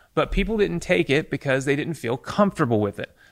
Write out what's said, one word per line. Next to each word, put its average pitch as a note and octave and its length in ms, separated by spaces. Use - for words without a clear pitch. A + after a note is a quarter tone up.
but D3+ 180
people G3+ 260
didn't F3 240
take F3+ 280
it D3+ 200
because C3+ 360
they C#3+ 100
didn't D3+ 200
feel A#2 220
comfortable D3+ 600
with G2+ 200
it. - 160